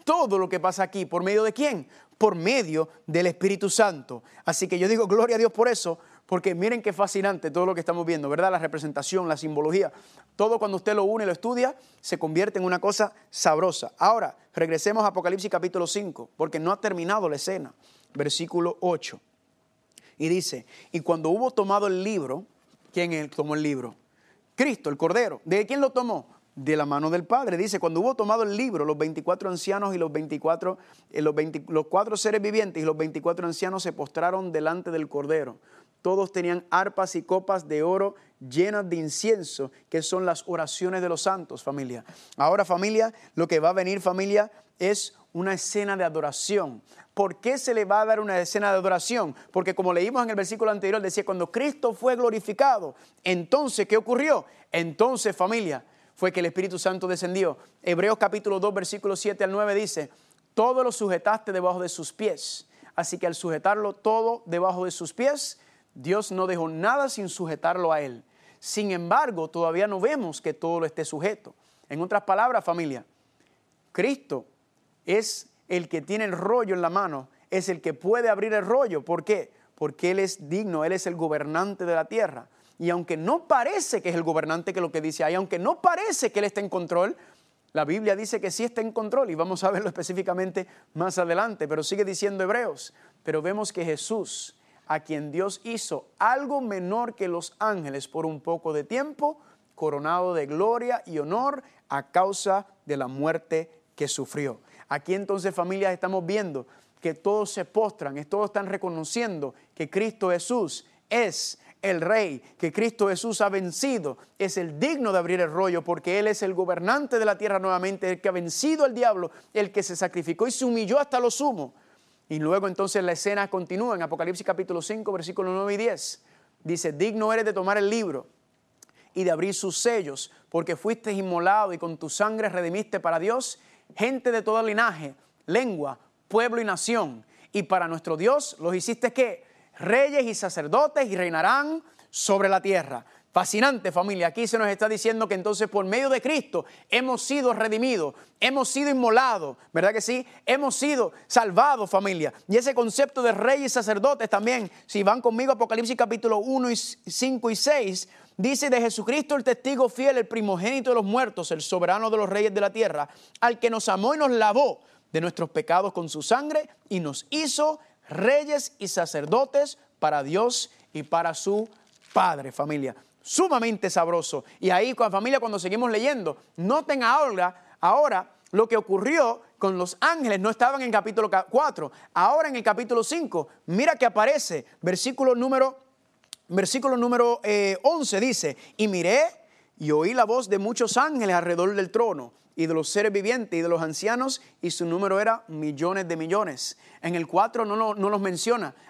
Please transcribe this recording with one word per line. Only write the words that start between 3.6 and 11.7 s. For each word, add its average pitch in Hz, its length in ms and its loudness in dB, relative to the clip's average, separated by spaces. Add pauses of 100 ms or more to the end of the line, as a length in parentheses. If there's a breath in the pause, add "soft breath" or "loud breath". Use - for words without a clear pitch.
Santo. 147 540 0 (200 loud breath)
Así 170 220 -2
que 175 100 -2
yo 180 120 2
digo, 220 180 2
gloria 226 300 4
a - 20 0
Dios 226 140 4
por 226 160 4
eso, 175 320 -2 (260 soft breath)
porque 185 300 0
miren 220 260 0
qué 208 100 -2
fascinante 190 600 -2
todo 175 120 2
lo 185 100 2
que 170 60 -4
estamos 170 240 -2
viendo, 156 240 -2
¿verdad? 170 220 2
La 180 80 0
representación, 156 720 -4
la 156 80 0
simbología. 156 560 0 (420 loud breath)
Todo 220 240 2
cuando 202 200 -2
usted 208 160 0
lo 208 100 2
une, 214 220 0
lo 180 60 0
estudia, 247 440 -2 (240 soft breath)